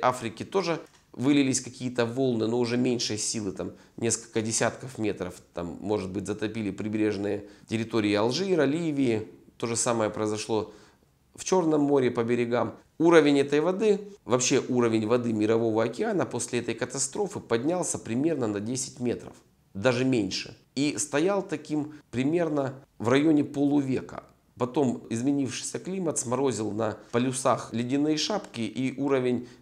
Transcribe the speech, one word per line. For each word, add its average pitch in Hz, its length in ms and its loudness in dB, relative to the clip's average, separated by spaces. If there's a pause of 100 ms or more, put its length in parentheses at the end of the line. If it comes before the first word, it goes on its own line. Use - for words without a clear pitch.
Африки 117 420 -2
тоже 170 360 -2 (320)
вылились 131 480 2
какие-то 123 440 -4
волны, 117 420 0
но 117 120 0
уже 120 180 0
меньшей 123 420 0
силы, 104 340 -4
там 90 200 -8 (240)
несколько 113 460 -2
десятков 113 560 -2
метров, 92 360 -4 (200)
там, 85 260 -8
может 95 300 -2
быть, 95 160 -6
затопили 104 440 -4
прибрежные 104 760 -2 (200)
территории 110 460 0
Алжира, 143 500 2
Ливии. 139 640 0 (280)
То - 100 -6
же 117 100 -2
самое 113 340 0
произошло 107 640 -2 (600)
в - 100 -14
Черном 160 380 2
море 139 280 4
по 120 140 0
берегам. 117 520 0 (220)
Уровень 151 420 8
этой 143 200 2
воды, 190 480 2 (160)
вообще 123 440 2
уровень 117 380 2
воды 120 260 2
Мирового 110 500 2
океана 180 420 0
после 120 360 -4
этой 117 140 -4
катастрофы 139 640 -4
поднялся 151 580 -2
примерно 131 480 -2
на 104 140 -2
десять 123 400 -6
метров, 117 340 -4 (400)
даже 120 300 2
меньше. 117 520 0 (200)
И 143 220 0
стоял 185 440 0
таким 151 520 -6 (160)
примерно 143 640 0 (240)
в 107 100 -2
районе 147 360 6
полувека. 139 800 0 (320)
Потом 123 540 0
изменившийся 131 680 -2
климат 180 400 -4
сморозил 120 520 -2
на 107 260 -2 (140)
полюсах 127 640 0
ледяные 139 440 0
шапки, 185 440 -4
и 127 380 -2
уровень 127 500 0 (140)